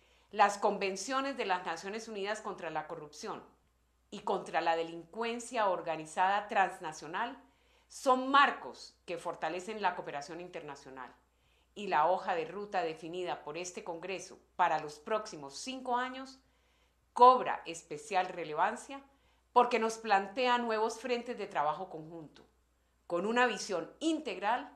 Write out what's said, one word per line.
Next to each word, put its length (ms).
las 260
convenciones 800
de 80
las 200
Naciones 420
Unidas 340
contra 280
la 180
corrupción 560
y 100
contra 420
la 140
delincuencia 960
organizada 760
transnacional 920
son 420
marcos 760
que 120
fortalecen 640
la 140
cooperación 460
internacional. 720
Y 120
la 200
hoja 280
de 100
ruta 360
definida 640
por 140
este 260
Congreso 560
para 240
los 200
próximos 580
cinco 400
años 420
cobra 520
especial 640
relevancia 720
porque 260
nos 180
plantea 600
nuevos 420
frentes 380
de 100
trabajo 420
conjunto, 560
con 180
una 200
visión 540
integral 760